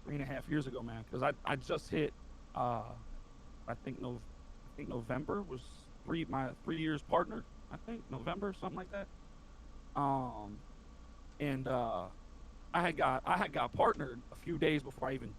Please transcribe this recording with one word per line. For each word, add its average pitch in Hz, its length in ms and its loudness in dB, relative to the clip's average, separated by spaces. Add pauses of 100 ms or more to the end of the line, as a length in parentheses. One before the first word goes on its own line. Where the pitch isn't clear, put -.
three 127 120 -4
and 143 80 0
a 135 40 -2
half 131 200 -2
years 151 200 2
ago, 131 140 -2
man, 113 240 -4
cause 127 180 0
I, 147 100 6 (120)
I - 100 4
just 143 340 -2
hit, 156 260 4 (400)
uh, 117 420 2 (680)
I 117 80 0
think 127 260 -4
Nov-, 123 220 -2 (420)
I - 100 -12
think 147 140 -6
November 131 540 0
was - 480 -8 (120)
three, 160 220 2
my 131 280 0 (100)
three 160 160 0
years 156 240 2
partner, - 420 4 (240)
I - 80 -8
think, 226 320 -6
November, 170 440 0
something 175 240 -4
like 185 140 -6
that. 202 180 -4 (840)
Um, 120 680 2 (760)
and, 135 280 2
uh, 113 440 2 (640)
I 170 80 6
had 170 160 4
got, 135 280 6
I 180 120 6
had 180 160 4
got 135 200 2
partnered 131 580 4
a - 60 -12
few 170 220 -2
days 156 240 6
before - 260 -2
I 135 40 2
even 117 260 -4